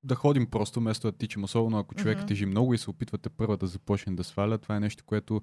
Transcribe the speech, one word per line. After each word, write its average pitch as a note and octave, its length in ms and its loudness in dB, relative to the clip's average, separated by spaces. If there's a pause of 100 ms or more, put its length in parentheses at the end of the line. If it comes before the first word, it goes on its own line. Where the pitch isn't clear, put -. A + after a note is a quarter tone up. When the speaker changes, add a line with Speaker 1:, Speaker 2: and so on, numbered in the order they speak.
Speaker 1:
да C3 120 -2
ходим C#3 320 4
просто, G#2+ 320 -2
вместо A2 320 0
да - 60 -6
тичам. G#2 260 -6
Особено A2+ 360 2
ако - 160 -6
човек A2 220 0
Speaker 2:
Мгм. G2+ 100 -6
Speaker 1:
тежи G2+ 180 0
много A2 280 4
и A#2 40 2
се - 120 -6
опитвате - 400 -6
първа G#2+ 280 0
да F#2+ 100 -2
започне F#2 480 -2
да F2 80 -2
сваля. G#2+ 340 0
Това G#2+ 180 -4
е G#2 40 0
нещо, G#2 260 -4
което G#2+ 380 0